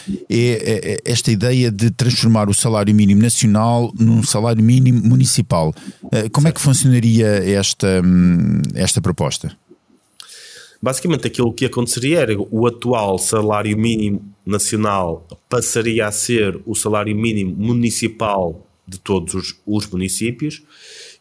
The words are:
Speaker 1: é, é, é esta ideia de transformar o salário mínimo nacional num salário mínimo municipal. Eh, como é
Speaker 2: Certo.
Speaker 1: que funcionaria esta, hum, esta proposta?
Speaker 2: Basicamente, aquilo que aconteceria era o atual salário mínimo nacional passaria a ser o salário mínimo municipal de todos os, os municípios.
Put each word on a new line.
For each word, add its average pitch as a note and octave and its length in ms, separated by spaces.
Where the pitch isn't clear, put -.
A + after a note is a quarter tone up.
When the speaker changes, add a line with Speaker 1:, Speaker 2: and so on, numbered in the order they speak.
Speaker 1:
é, - 80
é, A2 560
é - 140
esta A#2 260
ideia A#2+ 380
de G#2+ 200
transformar A2 600
o G2+ 40
salário G#2+ 400
mínimo G2+ 280
nacional A#2 760
num A2+ 240
salário A2 400
mínimo B2 400
municipal. A2 720
Eh, A2 160
como C#3+ 200
é - 20
Speaker 2:
Certo. D#3+ 60
Speaker 1:
que - 40
funcionaria A#2+ 680
esta, G2 760
hum, F2 560
esta - 260
proposta? D#2+ 560
Speaker 2:
Basicamente, C3 460
aquilo A#2 220
que A#2+ 140
aconteceria B2 560
era A2 180
o A2 280
atual A2+ 520
salário G#2+ 600
mínimo G#2+ 440
nacional G2 840
passaria A2+ 580
a G#2 60
ser G#2 540
o A2 80
salário G#2 420
mínimo G#2 400
municipal A2 1120
de F#2 140
todos F#2 320
os, F#2 240
os G#2 200
municípios. A2+ 760